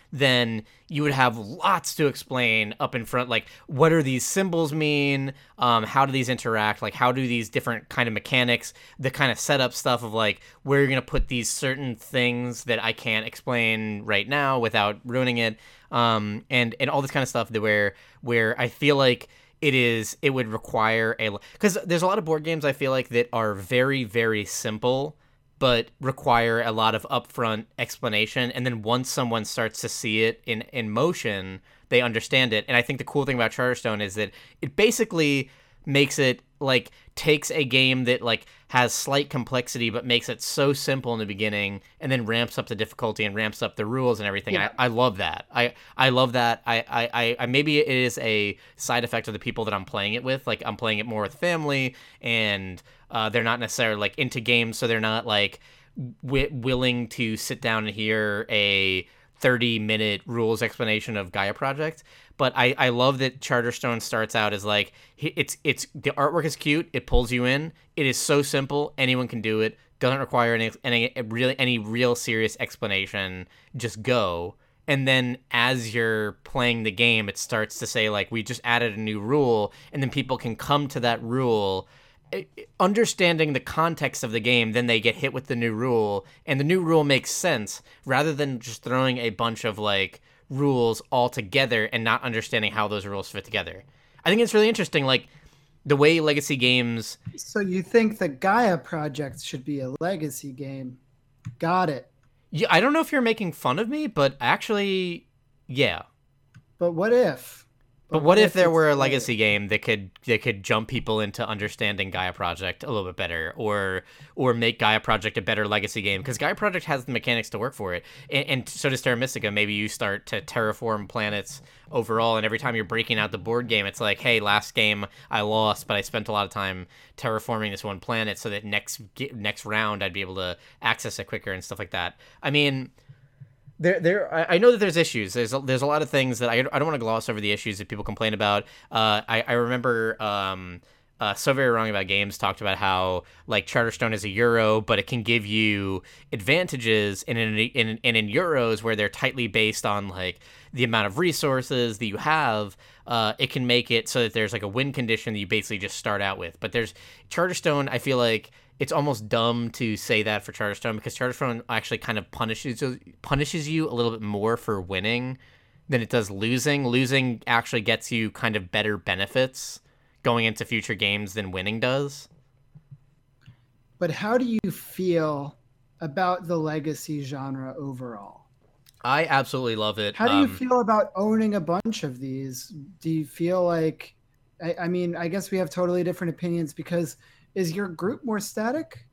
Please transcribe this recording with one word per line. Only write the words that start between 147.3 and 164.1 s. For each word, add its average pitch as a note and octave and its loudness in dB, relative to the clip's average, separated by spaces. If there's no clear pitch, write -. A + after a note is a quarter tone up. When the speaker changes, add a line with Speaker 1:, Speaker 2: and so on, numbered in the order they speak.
Speaker 1:
in, A2 0
in, A2+ 0
and A#2 2
in G#2+ 2
Euros, A#2+ 0
where A2+ 0
they're G#2 0
tightly C3 -4
based G#2+ 0
on, G2+ -2
like, F2+ -6
the B2 -2
amount A2+ 2
of G2 -8
resources C3 0
that A#2+ -4
you G2+ -4
have, A#2+ 0
uh, A2 0
it C3 2
can C3 -2
make B2 2
it A#2 0
so B2 0
that A2 -2
there's, G#2+ 0
like, G#2 -6
a G#2 -4
win C3 -2
condition A2+ -2
that G#2 -4
you G2 -4
basically G#2+ -2
just G2 -8
start G2+ -2
out G2 -2
with. F2 -12
But - -6
there's, A#2 -2
Charterstone, D#3+ 0
I B2 -2
feel C3 0
like A#2 0
it's - -4
almost C3 0
dumb A#2 0
to A2 -2
say G#2+ 0
that G#2 -2
for - -14
Charterstone, A2 -4
because A2 -8
Charterstone B2 -4
actually A2+ -2
kind A2+ -4
of - -8
punishes, A2+ -6
punishes D3 -2
you D#3+ 0
a A#2+ -8
little A#2+ 0